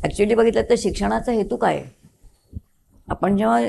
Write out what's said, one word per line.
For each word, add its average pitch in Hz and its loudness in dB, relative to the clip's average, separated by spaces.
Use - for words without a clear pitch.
Actually 202 2
बघितलं 226 4
तर 240 2
शिक्षणाचा 214 -2
हेतू 214 -2
काय 175 0
आहे? 139 -12
आपण 196 0
जेव्हा 226 2